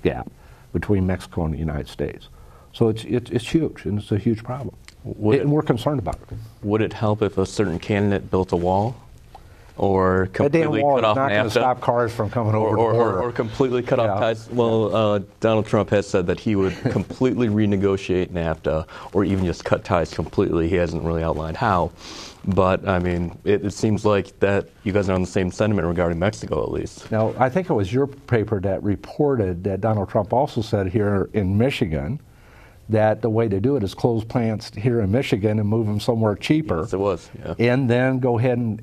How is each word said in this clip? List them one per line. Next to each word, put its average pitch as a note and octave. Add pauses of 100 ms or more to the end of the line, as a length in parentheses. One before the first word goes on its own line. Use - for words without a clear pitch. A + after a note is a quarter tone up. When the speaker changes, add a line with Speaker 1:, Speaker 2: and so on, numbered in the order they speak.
Speaker 1:
gap B1+ (420)
between F#2+
Mexico F2+
and D#2
the C#2
United D2
States. - (460)
So A2+
it's, A2
it's, A#2
it's -
huge, -
and G2+
it's -
a G#2+
huge A2
problem. B2 (300)
Speaker 2:
Would G#2+
Speaker 1:
And C#3
Speaker 2:
it, D3
Speaker 1:
we're D3+
concerned C#3+
about F2+
it. - (260)
Speaker 2:
Would G#2
it F#2+
help G#2+
if G2+
a F#2+
certain F2+
candidate G2+
built F#2
a F2+
wall? F#2+ (800)
Or F#2
Speaker 1:
That C#3+
damn E3
Speaker 2:
completely A2+
Speaker 1:
wall C#3+
Speaker 2:
cut B2+
Speaker 1:
is A2+
Speaker 2:
off G#2+
Speaker 1:
not C3+
gonna G#2
Speaker 2:
nafta? -
Speaker 1:
stop B2
cars A#2+
from G#2+
coming G#2+
Speaker 2:
Or, G#2+
Speaker 1:
over G#2+
Speaker 2:
or, A2+
Speaker 1:
the A2+
border. G#2+
Speaker 2:
or, -
or -
completely B2
cut B2
off A2+ (120)
Speaker 1:
Yeah. -
Speaker 2:
ties? A2+
Well, A2+
uh, G#2 (220)
Donald A2
Trump G#2
has G2+
said F#2
that F2
he A2
would F#2+
Speaker 1:
<laughs> B2
Speaker 2:
completely A#2+
renegotiate G2
nafta D#2+ (260)
or G2+
even F#2
just E2
cut -
ties -
completely. E2
He F#2
hasn't E2+
really E2
outlined D#2+
how. F#2+ (560)
But, F#2
I F#2
mean, F2
it, G2+
it G2+
seems G#2+
like G2+
that G2 (160)
you G#2
guys G2
are F#2+
on F#2
the F2+
same F#2
sentiment G2+
regarding E2+
Mexico, F2+
at -
least. -
Speaker 1:
Now, A2
I B2
think F3
it E3+
was G2
your C3+
paper G#2+
that F#2+
reported G2+
that G2
Donald G#2+
Trump G2+
also B2+
said G2+
here G2+
in G2+
Michigan G#2+ (680)
that G#2+
the A#2+
way A2+
to G2
do C3
it B2
is F#2+
close A#2
plants A2+
here A#2
in F#2+
Michigan A2
and G#2+
move A2
'em G#2
somewhere A2
cheaper. D3+
Speaker 2:
Yes, -
it F#2
was, G2
yeah. D#2
Speaker 1:
And B2
then B2+
go B2
ahead B2
and, A2+